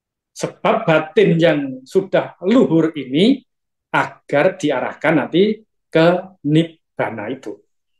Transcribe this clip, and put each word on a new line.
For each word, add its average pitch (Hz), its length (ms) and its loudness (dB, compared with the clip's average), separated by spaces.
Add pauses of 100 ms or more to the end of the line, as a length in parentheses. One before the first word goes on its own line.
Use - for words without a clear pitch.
(320)
Sebab - 560 -4
batin 170 480 2
yang 160 240 2 (240)
sudah - 640 -4
luhur 165 480 2
ini 151 480 0 (480)
agar 147 640 -2
diarahkan 139 640 -4
nanti 185 400 0 (320)
ke 175 560 0
nibbana 120 800 -4
itu. 127 320 -12 (400)